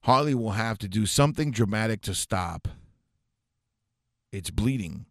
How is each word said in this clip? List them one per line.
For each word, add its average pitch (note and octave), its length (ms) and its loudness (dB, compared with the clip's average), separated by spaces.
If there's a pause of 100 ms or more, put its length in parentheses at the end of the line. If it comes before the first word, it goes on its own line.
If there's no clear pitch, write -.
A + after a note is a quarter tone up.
Harley C#3 340 2
will A2+ 160 -2
have A2 280 -2
to G2+ 100 -6
do G#2+ 160 2
something D3 460 2
dramatic A2 500 0
to G2 120 -6
stop F2 540 -4 (1700)
its F#2+ 160 -8
bleeding. G2+ 600 -2